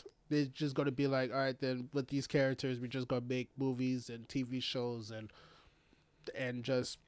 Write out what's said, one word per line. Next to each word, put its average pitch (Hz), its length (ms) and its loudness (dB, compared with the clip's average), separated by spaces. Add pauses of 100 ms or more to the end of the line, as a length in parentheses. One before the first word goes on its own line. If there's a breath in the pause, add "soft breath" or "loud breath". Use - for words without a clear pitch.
(280)
they're 147 180 4
just 135 280 -2
gonna 139 180 2
be 139 140 2
like, 131 260 2
"All 131 60 0
right, 135 200 2
then 127 340 0
with 135 160 0
these 139 180 0
characters, 131 540 2
we're 127 60 -4
just 127 220 -2
gonna 123 180 2
make 127 220 0 (100)
movies 127 520 0
and 117 180 -12
T 135 140 0
V 127 180 -2
shows 120 500 -2
and, 110 200 -10 (1040 soft breath)
and 123 280 -2
just, 127 440 0